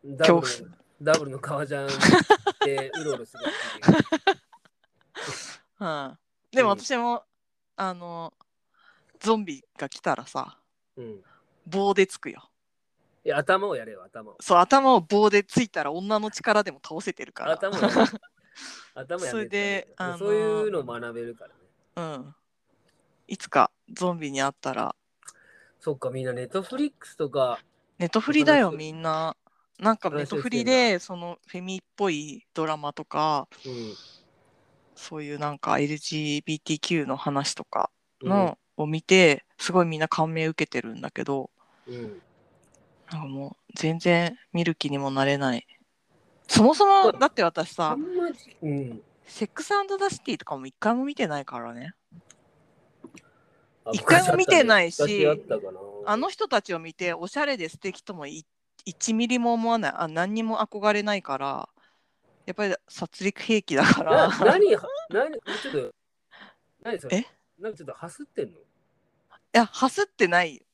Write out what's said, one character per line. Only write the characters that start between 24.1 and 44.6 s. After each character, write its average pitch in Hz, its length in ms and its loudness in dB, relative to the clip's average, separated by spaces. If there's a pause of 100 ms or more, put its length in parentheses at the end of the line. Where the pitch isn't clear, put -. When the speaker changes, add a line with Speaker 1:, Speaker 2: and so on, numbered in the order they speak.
Speaker 2:
ン 165 60 -10
ビ 147 120 -8
に 135 100 -4
会 139 80 0
っ 139 40 -8
た 135 200 -8
ら。 117 220 -6 (840)
Speaker 1:
そ 156 140 -6
っ 135 40 -8
か、 131 140 -8
み 131 120 -8
ん - 20 -6
な 127 60 -6
Netflix 190 840 -6
と 151 120 -4
か。 127 300 0 (380)
Speaker 2:
ネ 175 120 -2
ト 226 100 2
フ 285 140 -2
リ 302 120 4
だ 294 120 6
よ、 226 100 6
Speaker 1:
話 165 40 0
す。 - 60 -8
Speaker 2:
み 156 140 -10
ん 160 100 -12
な。 160 340 -4 (440)
な 214 140 2
ん 220 40 -2
か 185 120 -4
Speaker 1:
話 147 120 -4
を 143 40 -4
し - 40 -16
て 156 60 -6
ん - 20 -2
だ。 - 0 -
Speaker 2:
ネ - 0 -
ト 143 60 -4
フ 240 80 -4
リ 240 120 -2
で、 240 360 4
そ 180 180 -12
の 175 300 -12
フ - 100 -14
ェ 180 60 -10
ミ 190 140 -8
っ - 180 -14
ぽ 202 160 0
い 151 420 -8
ド 160 120 -4
ラ 156 120 -4
マ 147 160 -8
と 156 100 -14
か、 151 440 -2 (180)
Speaker 1:
う 135 40 -12
ん。 117 260 -10 (1000)
Speaker 2:
そ - 220 -16
う 151 60 -10
い 147 100 -10
う 147 60 -10
な 147 120 -4
ん 143 80 -10
か 143 200 -2
エ 143 80 2
ル 151 100 -6
ジ 151 440 -4
ー - 40 -20
ビ 156 120 -4
ー - 40 -10
テ - 120 -4
ィ 151 40 -2
ー - 20 -8
キ - 200 -2
ュ 147 40 -2
ー - 20 -4
の 131 120 -6
話 139 380 -4
と - 80 -14
か - 260 -2 (320)
の、 185 360 0 (200)
Speaker 1:
う - 40 -4
ん。 - 20 0
Speaker 2:
を - 20 -2
見 156 160 -4
て、 175 420 6 (140)
す - 140 -6
ご 180 100 6
い 170 60 4
み 160 100 -6
ん - 20 -8
な 156 80 0
感 160 240 0
銘 160 140 -2
受 160 220 -2
け - 20 -20
て 131 100 -4
る 113 140 -10
ん 117 80 -14
だ 143 80 -8
け - 140 -8
ど、 139 260 -4 (380)
Speaker 1:
う 123 40 -16
ん。 117 300 -14 (880)
Speaker 2:
な 160 60 -10
ん 156 40 -8
か 147 60 -10
も 139 300 -10 (100)
う - 80 -20
全 160 220 -2
然 170 400 2 (160)
見 170 100 0